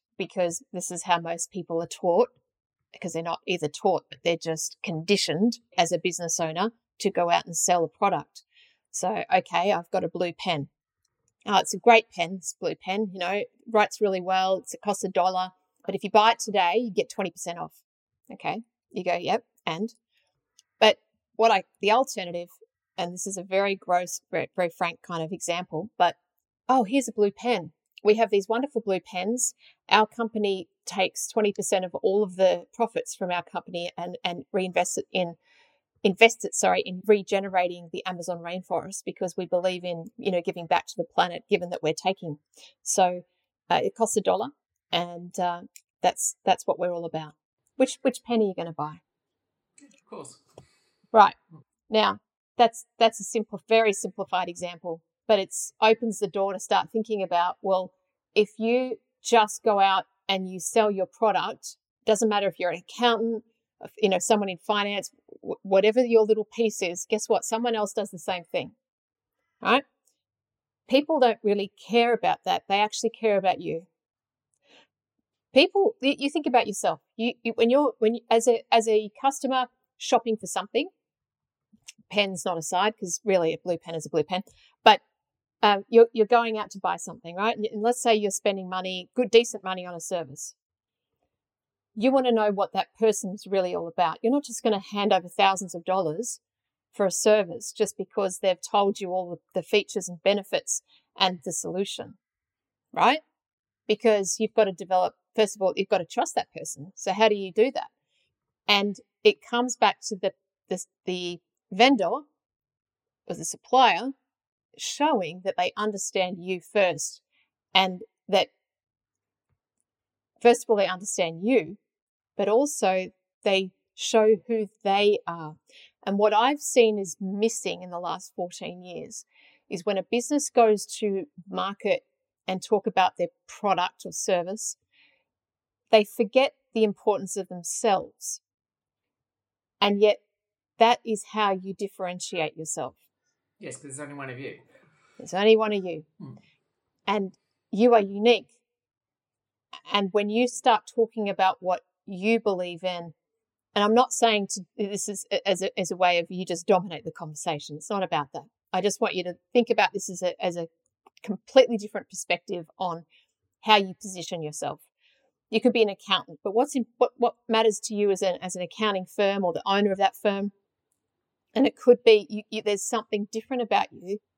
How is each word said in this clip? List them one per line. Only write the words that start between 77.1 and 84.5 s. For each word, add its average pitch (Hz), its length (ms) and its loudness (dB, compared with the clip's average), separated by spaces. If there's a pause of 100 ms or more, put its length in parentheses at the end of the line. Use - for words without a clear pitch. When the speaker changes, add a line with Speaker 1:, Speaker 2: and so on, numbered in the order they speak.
Speaker 1:
You, 233 260 -2
you, 233 120 -4
when 233 160 4
you're, 277 280 4
when 226 180 2
you, 233 40 -12 (100)
as 226 180 4
a, 233 220 2
as 226 180 4
a 214 220 2 (100)
customer 262 460 0 (320)
shopping 233 380 0
for 185 100 -12
something, 233 420 -4 (1200)
pen's 196 340 -2
not 175 140 -2
aside, 185 400 0
'cause 175 260 -8
really 175 300 2
a 160 100 -10
blue 175 140 -4
pen 165 160 -12
is 160 120 -8
a 147 40 -16
blue 151 140 0
pen, 185 180 -6 (420)